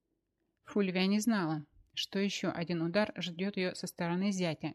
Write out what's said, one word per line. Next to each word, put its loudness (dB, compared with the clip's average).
Фульвия 2
не 4
знала, 2
что -4
еще 0
один -2
удар 2
ждет -4
ее 0
со -8
стороны 0
зятя -2